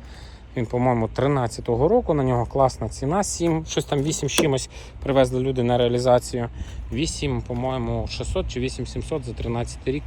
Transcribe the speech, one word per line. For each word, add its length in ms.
Він, 100
по-моєму, 420
тринадцятого 800
року, 260
на 100
нього 220
класна 420
ціна, 360
сім, 420
щось 180
там 180
вісім 260
з 40
чимось 380
привезли 380
люди 220
на 160
реалізацію. 720
Вісім, 500
по-моєму, 640
шістсот 400
чи 120
вісім 260
сімсот 380
за 80
тринадцятий 640
рік 120